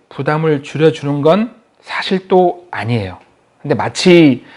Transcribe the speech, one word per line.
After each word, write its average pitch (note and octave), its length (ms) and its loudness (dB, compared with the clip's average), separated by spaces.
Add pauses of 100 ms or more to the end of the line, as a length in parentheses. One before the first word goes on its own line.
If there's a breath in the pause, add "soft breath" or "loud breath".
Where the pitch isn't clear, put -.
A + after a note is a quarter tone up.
부담을 D3+ 540 -2
줄여주는 C#3+ 580 -2
건 F#3+ 340 0 (260)
사실 - 460 -6
또 F3+ 440 0
아니에요. G2+ 480 -6 (420)
근데 C#3+ 140 -4
마치 D#3 680 2 (100)